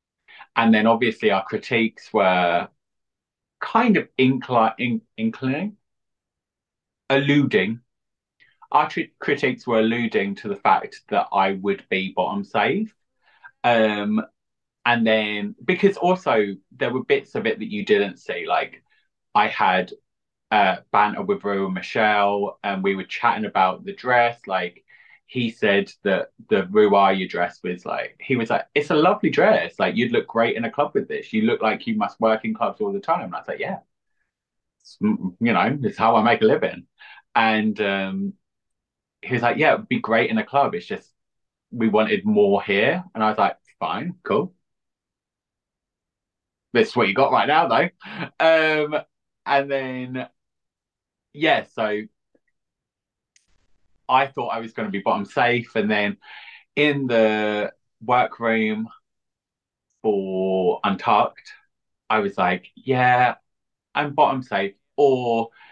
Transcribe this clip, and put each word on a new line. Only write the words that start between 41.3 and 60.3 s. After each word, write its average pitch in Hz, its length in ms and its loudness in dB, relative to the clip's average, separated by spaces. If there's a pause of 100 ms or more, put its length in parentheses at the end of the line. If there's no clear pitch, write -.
we 113 160 0
wanted 107 360 2
more 101 380 4
here." 123 420 0 (100)
And 110 100 -2
I 107 40 2
was 107 100 -2
like, 98 200 0 (220)
"Fine, 101 420 -6
cool. 131 320 -2 (2250)
This 113 180 2
is - 60 -10
what 110 120 2
you 98 60 -2
got 135 180 2
right 120 160 2
now, 156 200 4
though." 135 220 2 (480)
Um, 156 640 2 (440)
and 139 260 0
then, 127 580 -6 (1040)
yeah, 143 320 0 (100)
so 107 280 -4 (2000)
I 135 200 2
thought 131 200 -8
I 113 120 -6
was 113 120 -12
gonna 107 180 -8
be 98 100 -6
bottom 101 240 0
safe. 120 500 -2
And 107 160 0
then 104 280 -2 (580)
in 143 320 0
the 107 640 0 (280)
workroom 113 880 0 (1120)
for 95 840 0